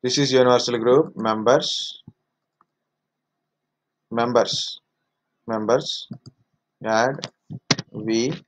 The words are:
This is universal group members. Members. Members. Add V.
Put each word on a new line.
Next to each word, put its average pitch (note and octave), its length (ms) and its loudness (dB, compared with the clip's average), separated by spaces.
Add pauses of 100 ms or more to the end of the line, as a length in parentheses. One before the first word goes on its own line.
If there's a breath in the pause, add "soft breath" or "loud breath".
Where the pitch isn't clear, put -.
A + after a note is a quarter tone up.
This B2 160 -2
is C#3 140 2
universal B2 480 4
group B2+ 360 2
members. A2 840 -2 (2000)
Members. A#2+ 680 -2 (680)
Members. A2+ 640 -2 (720)
Add A2 460 -2 (640)
V. A2+ 400 -2 (140)